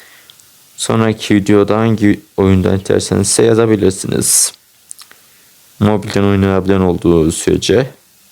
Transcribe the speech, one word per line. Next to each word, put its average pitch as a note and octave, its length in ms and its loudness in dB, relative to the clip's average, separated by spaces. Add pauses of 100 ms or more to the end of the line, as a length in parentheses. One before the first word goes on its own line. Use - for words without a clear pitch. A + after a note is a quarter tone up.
(760)
sonraki A2 580 -2
videoda G2+ 420 2
hangi G#2+ 440 0 (160)
oyundan F#2+ 420 2
isterseniz G2 500 -2
ise - 140 0
yazabilirsiniz. A2 1120 0 (1300)
Mobilden G#2 420 0
oynanabilen F#2+ 580 0
olduğu E2+ 520 2
sürece. - 580 -2 (420)